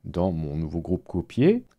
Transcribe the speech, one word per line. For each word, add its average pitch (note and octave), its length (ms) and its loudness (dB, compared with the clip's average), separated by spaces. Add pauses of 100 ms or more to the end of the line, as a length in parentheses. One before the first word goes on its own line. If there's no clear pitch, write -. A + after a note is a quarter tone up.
dans F2+ 280 0
mon D#2 240 -4
nouveau D#2+ 260 -2
groupe F2 240 -2
copier, D#3 600 2 (140)